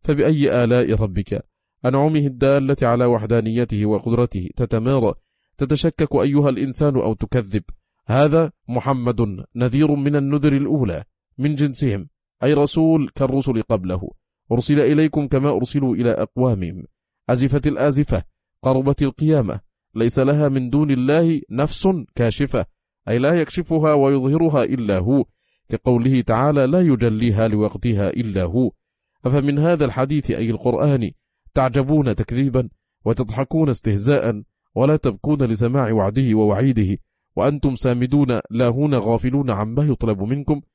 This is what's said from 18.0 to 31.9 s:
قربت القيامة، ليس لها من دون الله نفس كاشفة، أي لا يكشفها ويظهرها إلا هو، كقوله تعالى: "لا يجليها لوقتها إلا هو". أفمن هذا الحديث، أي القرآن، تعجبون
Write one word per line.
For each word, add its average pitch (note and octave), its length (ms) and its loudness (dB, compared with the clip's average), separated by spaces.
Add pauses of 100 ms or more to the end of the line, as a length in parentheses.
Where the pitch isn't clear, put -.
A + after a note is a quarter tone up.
قربت C3+ 400 0
القيامة، C#3 580 0 (340)
ليس A#2 240 2
لها D3 300 2
من B2+ 220 -2
دون C#3+ 200 2
الله D3 500 2 (100)
نفس C#3+ 380 -2 (260)
كاشفة، A#2 520 -2 (420)
أي A#2 100 0
لا D#3 220 2
يكشفها D#3 540 0
ويظهرها C#3 680 2
إلا G#2 340 -2
هو، B2 260 2 (440)
كقوله B2 520 2
تعالى: C3 460 2
"لا E3 140 2
يجليها A2+ 680 2
لوقتها G#2+ 640 0
إلا G2+ 320 -4
هو". G2+ 280 0 (540)
أفمن C#3+ 340 0
هذا D#3 260 2
الحديث، C3+ 460 -2
أي A2+ 200 -2
القرآن، A#2+ 600 0 (440)
تعجبون C3+ 600 0